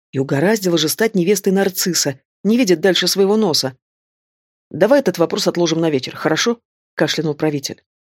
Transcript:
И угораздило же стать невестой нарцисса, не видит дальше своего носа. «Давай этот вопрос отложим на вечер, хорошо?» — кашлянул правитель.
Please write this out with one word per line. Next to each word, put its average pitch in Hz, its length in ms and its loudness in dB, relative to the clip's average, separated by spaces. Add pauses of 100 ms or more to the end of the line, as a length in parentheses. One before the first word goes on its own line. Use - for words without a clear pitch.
(140)
И 131 60 -4
угораздило 170 600 0
же 151 100 0
стать 220 260 -2
невестой 190 380 0
нарцисса, 185 680 -2 (240)
не 220 120 2
видит 180 240 2
дальше 185 280 2
своего 196 280 2
носа. 147 400 -2 (960)
«Давай 226 300 4
этот 196 180 -2
вопрос 170 300 0
отложим 165 320 0
на 165 100 0
вечер, 135 240 -4
хорошо?» — 165 460 -2 (340)
кашлянул 156 400 -2
правитель. 147 480 -4 (280)